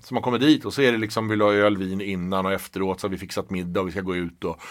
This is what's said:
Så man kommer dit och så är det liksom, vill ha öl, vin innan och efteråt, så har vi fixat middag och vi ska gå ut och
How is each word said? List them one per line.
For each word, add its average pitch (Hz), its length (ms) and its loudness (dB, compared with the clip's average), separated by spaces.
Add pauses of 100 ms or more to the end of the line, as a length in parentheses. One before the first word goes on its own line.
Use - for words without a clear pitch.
Så - 120 -12
man 113 80 0
kommer 120 160 0
dit 143 260 4
och 98 100 -6
så 139 80 0
är 123 100 6
det 113 60 0
liksom, 110 300 -2
vill 107 120 2
ha 104 120 6
öl, 104 240 4
vin 95 240 -2
innan 95 460 -2
och 98 60 2
efteråt, 95 480 -2
så 104 60 -4
har 98 40 -2
vi 92 80 -6
fixat 92 320 -8
middag 90 300 -4
och 92 80 -2
vi 82 40 -8
ska 95 80 -4
gå 92 160 -4
ut 87 280 -6
och 82 160 -4 (100)